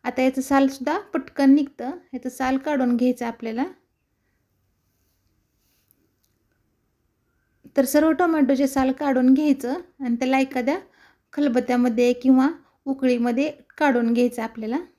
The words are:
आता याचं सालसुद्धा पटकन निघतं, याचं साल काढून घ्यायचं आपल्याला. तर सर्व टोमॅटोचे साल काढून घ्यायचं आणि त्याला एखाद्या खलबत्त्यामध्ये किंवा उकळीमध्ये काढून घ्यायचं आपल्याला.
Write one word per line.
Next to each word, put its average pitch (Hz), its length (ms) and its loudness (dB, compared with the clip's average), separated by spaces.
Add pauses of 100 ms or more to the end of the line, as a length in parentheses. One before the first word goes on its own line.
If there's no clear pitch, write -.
आता 254 160 -4
याचं 262 200 0
सालसुद्धा 277 560 0 (160)
पटकन 277 400 2
निघतं, 277 380 0 (220)
याचं 254 160 -10
साल 262 280 -4
काढून 262 380 0
घ्यायचं 247 300 0
आपल्याला. 226 400 -6 (4000)
तर 269 80 2
सर्व 311 260 2
टोमॅटोचे 285 560 2
साल 269 240 0
काढून 262 420 2
घ्यायचं 277 400 0 (260)
आणि 240 160 -2
त्याला 262 240 -2
एखाद्या 262 380 -2 (560)
खलबत्त्यामध्ये 247 800 0
किंवा 262 360 4 (360)
उकळीमध्ये 262 640 0 (260)
काढून 240 360 0
घ्यायचं 240 280 0
आपल्याला. 226 360 -8 (220)